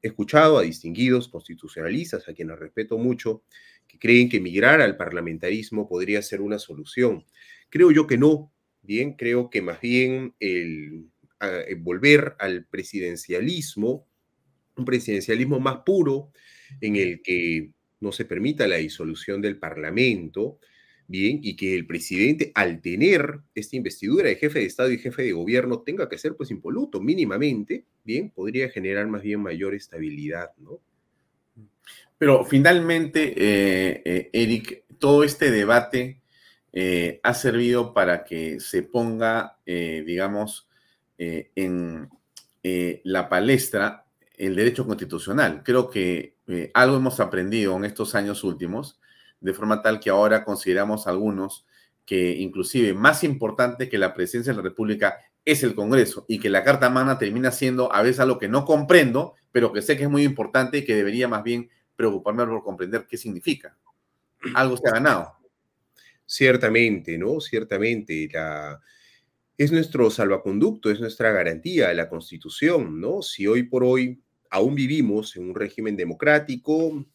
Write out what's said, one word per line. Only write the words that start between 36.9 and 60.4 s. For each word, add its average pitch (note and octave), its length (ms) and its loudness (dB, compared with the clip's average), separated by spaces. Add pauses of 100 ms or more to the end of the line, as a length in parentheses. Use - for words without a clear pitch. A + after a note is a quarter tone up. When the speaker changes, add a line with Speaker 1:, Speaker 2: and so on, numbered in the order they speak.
Speaker 2:
ha B2 100 2
servido A#2+ 580 0
para F2+ 300 2
que D#2+ 380 -8
se - 240 -4
ponga, A2+ 840 -2
eh, E2+ 400 -4
digamos, G2+ 600 -4 (500)
eh, E2 380 -8
en, F2 520 -6 (540)
eh, F2+ 400 -2
la F#2 260 -2
palestra G#2 800 0 (300)
el F#2+ 180 -4
derecho A#2 320 0
constitucional. G2 800 -4
Creo B2 260 2
que, F2+ 460 -4 (100)
eh, F2 260 -6
algo C3 240 6
hemos C3 220 0
aprendido F#2+ 580 0
en G2 80 -4
estos G#2 300 -6
años G#2 300 -4
últimos, F#2 540 -6 (400)
de F#2+ 160 -4
forma G#2+ 260 0
tal A2 200 2
que G#2+ 100 -2
ahora G#2 340 4
consideramos G2+ 640 -2
algunos G2 600 -4 (380)
que F2+ 280 0
inclusive F#2+ 600 0
más C#3 320 4
importante B2 640 -2
que - 80 -4
la F#2 160 0
presidencia A#2+ 400 -4
de A2 60 -2
la F#2+ 40 -8
República G#2 540 -2 (280)
es C#3+ 180 2
el A#2 120 0
Congreso, G#2+ 540 2
y A2 100 -4
que G#2 120 -2
la G2 120 4
Carta C3+ 280 4
Magna C3 280 0
termina A#2 320 0
siendo B2+ 400 0
a G2 120 2
veces B2+ 180 2
algo B2+ 180 4
que G2+ 100 -4
no C#3 180 0
comprendo, D3 680 4 (160)
pero A#2 220 2
que G#2 80 -2
sé D3 160 0
que C3+ 60 -4
es C#3+ 80 0
muy C#3+ 140 4
importante C3 540 0